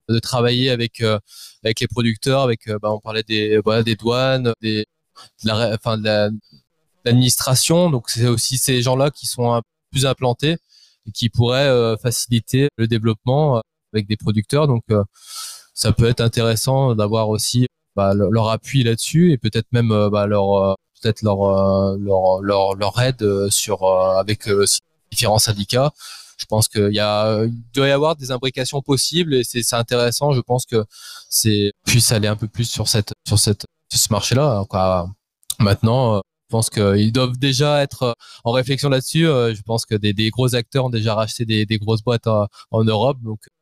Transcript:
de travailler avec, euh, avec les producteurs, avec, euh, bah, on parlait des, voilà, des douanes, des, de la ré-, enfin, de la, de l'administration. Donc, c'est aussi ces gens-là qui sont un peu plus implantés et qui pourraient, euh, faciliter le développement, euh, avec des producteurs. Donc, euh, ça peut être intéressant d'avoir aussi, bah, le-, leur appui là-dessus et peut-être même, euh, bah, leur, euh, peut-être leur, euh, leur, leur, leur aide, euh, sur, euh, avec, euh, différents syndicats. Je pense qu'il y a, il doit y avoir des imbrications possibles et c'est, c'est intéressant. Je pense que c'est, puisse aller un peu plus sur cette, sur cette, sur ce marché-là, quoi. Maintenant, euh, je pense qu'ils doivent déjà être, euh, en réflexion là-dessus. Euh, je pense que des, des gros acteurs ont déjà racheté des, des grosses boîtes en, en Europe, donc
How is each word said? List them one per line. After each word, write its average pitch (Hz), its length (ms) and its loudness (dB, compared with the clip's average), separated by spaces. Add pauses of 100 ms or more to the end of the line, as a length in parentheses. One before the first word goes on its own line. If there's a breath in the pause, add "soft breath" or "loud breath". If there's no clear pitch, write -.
(100)
de 117 80 2
travailler 123 520 0
avec, 117 300 -4
euh, 107 180 0 (460 loud breath)
avec 110 160 -2
les 120 60 -2
producteurs, 123 560 0
avec, 117 260 -2
euh, 107 120 -4
bah, 107 100 -2
on 107 100 -4
parlait 110 220 -6
des, 107 420 0
voilà, 110 180 2
des 113 120 0
douanes, 123 580 0 (100)
des, 107 240 -2 (560 loud breath)
de 110 60 -2
la 107 60 0
ré-, 110 200 0
enfin, 110 240 -2
de 107 60 -6
la, 107 260 2
de 107 80 -6 (640 soft breath)
l'administration. 131 840 2
Donc, 123 180 -2
c'est 117 180 -2
aussi 120 300 0
ces 127 240 0
gens-là 131 300 0
qui - 160 -16
sont 120 260 -2
un 117 80 0
peu - 80 -20 (240)
plus 139 140 0
implantés 131 500 -2 (500 soft breath)
et 104 60 -14
qui 117 160 -4
pourraient, 127 400 2
euh, 117 300 2
faciliter 123 720 0 (100)
le 113 80 0
développement, 117 720 0
euh, - 20 0 (320)
avec 107 140 -2
des 107 100 -2
producteurs. 113 500 0
Donc, 120 240 0
euh, 104 140 4 (760 loud breath)
ça 107 140 0
peut 117 160 2
être 117 120 0
intéressant 117 760 0
d'avoir 107 320 0
aussi, 120 400 0 (260)
bah, 98 180 2
le-, 101 180 2
leur 110 180 2
appui 117 340 -2
là-dessus 156 480 2
et 131 80 2
peut-être 110 320 -2
même, 117 220 2
euh, 104 180 2
bah, 104 160 0
leur, 101 300 0
euh, 98 180 2 (260)
peut-être 110 220 -2
leur, 101 200 0
euh, 98 580 2
leur, 95 420 2
leur, 98 320 0
leur 101 260 -2
aide, 127 220 -2
euh, 101 260 0
sur, 101 360 -4
euh, 95 340 2
avec, 104 300 -4
euh, 101 180 2 (460)
différents 110 260 0
syndicats. 117 540 0 (440 loud breath)
Je - 100 -12
pense 107 200 0
qu'il 104 260 0
y 104 60 -2
a, 107 460 0
il 117 180 -6 (100)
doit 135 140 2
y 139 60 4
avoir 156 240 2
des 135 160 -10
imbrications 131 500 -4
possibles 147 520 0
et 120 100 2
c'est, 120 180 -4
c'est 123 140 -2
intéressant. 120 560 0
Je 127 80 2
pense 127 260 -2
que 110 180 0 (440 loud breath)
c'est, 104 420 0 (160)
puisse - 240 2
aller 107 160 0
un 104 80 0
peu 107 140 -6
plus 117 200 -6
sur - 200 -4
cette, - 240 -2 (120)
sur 104 140 0
cette, - 260 0 (240)
sur - 120 -2
ce - 120 0
marché-là, 117 560 0
quoi. 92 400 0 (520)
Maintenant, 113 560 2
euh, 98 40 0 (280)
je - 20 -16
pense 113 200 -2
qu'ils 104 420 2
doivent 127 260 0
déjà 143 440 2
être, - 200 -6
euh, 120 100 0 (300 loud breath)
en 117 80 -2
réflexion 131 380 0
là-dessus. 147 400 2
Euh, 120 260 2
je 101 80 -12
pense 113 240 -4
que 113 80 -2
des, 104 180 0
des 110 180 0
gros 127 260 0
acteurs 127 300 -2
ont 123 40 -4
déjà 113 240 -2
racheté 110 300 -4
des, 107 220 0
des 107 120 -2
grosses 107 240 -2
boîtes 117 240 -2
en, 104 220 0 (240 loud breath)
en 113 100 2
Europe, 113 400 2
donc 110 180 -10 (220)